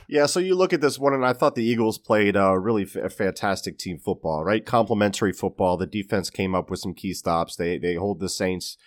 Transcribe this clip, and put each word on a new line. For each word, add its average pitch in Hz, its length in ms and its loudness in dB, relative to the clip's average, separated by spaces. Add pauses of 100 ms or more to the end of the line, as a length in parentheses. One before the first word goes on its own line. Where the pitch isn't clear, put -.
(100)
Yeah, 147 140 4
so 180 160 0
you 185 140 2
look 185 180 2
at 156 80 0
this 131 180 2
one, 139 140 2
and 131 100 0
I 127 120 2
thought 147 200 2
the 120 80 -2
Eagles 113 360 2
played, 104 360 2
uh, 95 200 6
really 101 300 0
f-, 95 280 -6
fantastic 95 680 -4
team 90 200 -8
football, 80 440 -4
right? 104 220 0
Complementary 104 680 0
football. 92 420 0
The 90 100 -2
defense 101 440 -4
came 95 240 -2
up 90 160 -2
with 92 100 -6
some 90 140 -8
key 95 180 -8
stops. 85 440 -2
They, 87 200 -2
they 87 200 -2
hold 95 220 -2
the 92 120 -6
Saints 92 560 -4